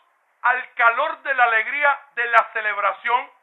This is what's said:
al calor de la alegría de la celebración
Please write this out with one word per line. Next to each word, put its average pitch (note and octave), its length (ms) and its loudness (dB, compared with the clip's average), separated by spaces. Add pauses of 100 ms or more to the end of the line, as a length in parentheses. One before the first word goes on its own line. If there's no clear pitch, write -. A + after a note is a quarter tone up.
(420)
al B3+ 320 -2
calor C4 500 0
de C#4+ 120 -2
la B3+ 100 4
alegría B3+ 540 0 (160)
de A#3+ 120 -4
la A#3 240 4
celebración G#3+ 800 -4 (120)